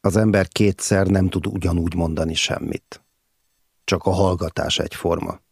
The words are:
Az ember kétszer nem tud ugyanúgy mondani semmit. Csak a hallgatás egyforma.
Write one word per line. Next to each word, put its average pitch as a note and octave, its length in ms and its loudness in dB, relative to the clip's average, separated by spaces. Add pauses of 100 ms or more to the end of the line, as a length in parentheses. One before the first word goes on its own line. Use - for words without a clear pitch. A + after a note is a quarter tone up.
Az F#2 160 2
ember G#2 320 4
kétszer G2 580 2
nem F#2+ 220 4
tud F2 180 -2
ugyanúgy F2 480 -2
mondani D#2+ 400 -2
semmit. - 640 -6 (840)
Csak F2+ 200 0
a G2 60 2
hallgatás F2+ 680 0
egyforma. - 640 -4 (120)